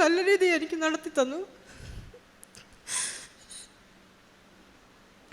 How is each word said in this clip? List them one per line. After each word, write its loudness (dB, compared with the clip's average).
നല്ല 4
രീതിയിൽ 6
എനിക്ക് -6
നടത്തി -2
തന്നു. 0